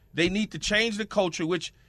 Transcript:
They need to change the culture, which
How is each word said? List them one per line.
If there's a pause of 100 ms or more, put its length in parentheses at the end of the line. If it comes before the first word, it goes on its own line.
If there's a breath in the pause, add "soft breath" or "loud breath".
(140)
They
need
to
change
the
culture,
which (160)